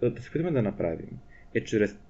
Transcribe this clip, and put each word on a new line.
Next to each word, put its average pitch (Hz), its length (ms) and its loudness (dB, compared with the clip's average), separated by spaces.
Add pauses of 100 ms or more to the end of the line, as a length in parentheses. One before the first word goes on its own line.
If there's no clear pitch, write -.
да 120 220 0
се - 60 -16
опитаме 165 220 -2
да 131 120 2
направим, 92 560 -2 (360)
е - 100 0
чрез 104 340 2 (120)